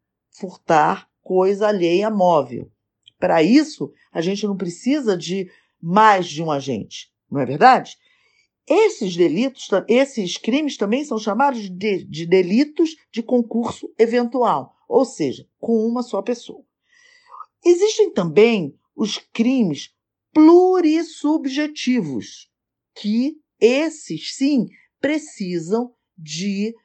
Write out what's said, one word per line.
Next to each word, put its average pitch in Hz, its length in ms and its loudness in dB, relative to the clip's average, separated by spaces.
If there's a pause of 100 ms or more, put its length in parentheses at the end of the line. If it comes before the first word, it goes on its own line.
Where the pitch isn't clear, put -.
(320)
furtar 170 760 -2 (140)
coisa 196 460 0
alheia 190 420 0
móvel. 170 640 0 (480)
Pra 165 240 2
isso, 240 500 2 (180)
a 170 80 -8
gente 202 280 -4
não 196 100 -6
precisa 214 580 -2
de 180 320 -6 (320)
mais 190 460 4
de 147 160 -10
um 160 80 -6
agente, 135 600 -6 (180)
não 143 100 -6
é 127 60 -2
verdade? 170 500 4 (720)
Esses 311 480 0
delitos, 180 520 -2 (200)
esses 226 520 0
crimes 277 360 -2
também 233 300 -2
são 220 140 -6
chamados 220 500 -2
de, 185 340 -6
de 160 220 -10
delitos 214 720 2 (160)
de 226 100 -8
concurso 233 760 -4
eventual, 233 800 0 (140)
ou 262 160 2
seja, - 420 -6 (120)
com 226 260 -2
uma 233 160 -4
só 240 180 -6
pessoa. - 440 -10 (1000)
Existem 381 480 2
também 185 640 2 (200)
os - 240 -4 (120)
crimes 233 600 -2 (420)
plurissubjetivos, 302 2250 2 (460)
que 240 420 -2 (240)
esses, 254 760 -2
sim, 269 300 0 (340)
precisam 226 920 -4 (240)
de 196 560 -6 (120)